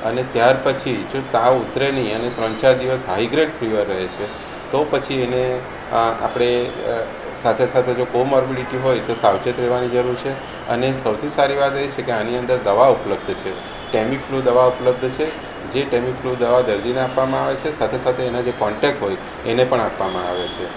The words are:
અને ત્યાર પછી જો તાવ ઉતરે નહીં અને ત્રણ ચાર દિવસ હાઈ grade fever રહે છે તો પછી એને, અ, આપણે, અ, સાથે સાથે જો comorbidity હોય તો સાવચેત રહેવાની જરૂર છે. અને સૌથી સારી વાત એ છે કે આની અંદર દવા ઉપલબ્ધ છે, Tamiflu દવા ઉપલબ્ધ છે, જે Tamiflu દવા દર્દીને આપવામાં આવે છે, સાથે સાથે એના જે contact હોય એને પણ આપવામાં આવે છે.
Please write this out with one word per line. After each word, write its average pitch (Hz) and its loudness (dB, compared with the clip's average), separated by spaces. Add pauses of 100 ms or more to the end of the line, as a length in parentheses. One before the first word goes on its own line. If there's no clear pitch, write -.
અને 120 -2
ત્યાર 123 6
પછી 127 -2
જો 135 -2 (100)
તાવ 123 4
ઉતરે 131 -2
નહીં 117 -2
અને 120 -2
ત્રણ 113 -2
ચાર 127 6
દિવસ 127 -2
હાઈ 98 0
grade 151 2
fever 107 0
રહે 92 -2
છે - -8 (220)
તો 151 2
પછી 131 -2
એને, 127 0 (320)
અ, 117 -2
આપણે, 120 2
અ, 113 -4 (400)
સાથે 120 4
સાથે 123 2
જો 123 0
comorbidity 131 0
હોય 127 2
તો 113 -2
સાવચેત 113 2
રહેવાની 123 0
જરૂર 123 2
છે. 135 -6 (380)
અને 123 0 (100)
સૌથી 117 0
સારી 139 2
વાત 139 2
એ 143 -2
છે 135 -6
કે 123 -4
આની 117 -2
અંદર 123 0
દવા 110 6
ઉપલબ્ધ 101 2
છે, - -8 (140)
Tamiflu 131 -2
દવા 127 6
ઉપલબ્ધ 127 2
છે, 151 -2 (460)
જે 135 0
Tamiflu 127 -2
દવા 120 6
દર્દીને 113 0
આપવામાં 131 0
આવે 135 0
છે, 151 -6
સાથે 113 0
સાથે 127 0
એના 120 -2
જે 120 0
contact 107 0
હોય 98 -2 (280)
એને 120 4
પણ 127 2
આપવામાં 92 -2
આવે 90 -4
છે. - -8 (120)